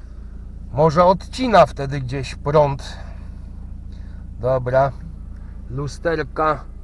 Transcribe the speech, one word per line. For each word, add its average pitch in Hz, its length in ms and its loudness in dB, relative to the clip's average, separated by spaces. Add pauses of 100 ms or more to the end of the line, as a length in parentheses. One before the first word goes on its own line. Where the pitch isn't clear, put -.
(720)
Może 160 320 6
odcina 196 600 6
wtedy 139 360 -2
gdzieś 131 340 -4
prąd. 143 600 2 (1400)
Dobra. 127 520 2 (760)
Lusterka 147 960 -2 (200)